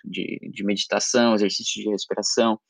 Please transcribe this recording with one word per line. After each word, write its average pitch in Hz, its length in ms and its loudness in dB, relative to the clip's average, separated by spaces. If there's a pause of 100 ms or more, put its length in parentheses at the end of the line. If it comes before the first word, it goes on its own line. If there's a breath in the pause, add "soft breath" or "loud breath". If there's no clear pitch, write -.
de, - 340 -6 (140)
de 98 100 -8
meditação, 104 720 2
exercício 104 480 0
de 107 60 -2
respiração, 107 680 0 (120)